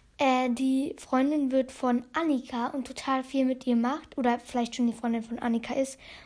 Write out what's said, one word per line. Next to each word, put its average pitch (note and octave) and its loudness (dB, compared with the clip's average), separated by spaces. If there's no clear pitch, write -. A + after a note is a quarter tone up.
äh, B3+ 4
die C4 0
Freundin C4+ 2
wird C4 2
von B3 0
Annika C4+ 0
und C4 -6
total C4 -2
viel C4 0
mit C4 -2
ihr A#3+ 4
macht B3 0
oder A#3+ 2
vielleicht A#3 -4
schon A#3+ 2
die A3+ 0
Freundin A#3 -2
von A#3 -8
Annika A#3 -2
ist C4+ -2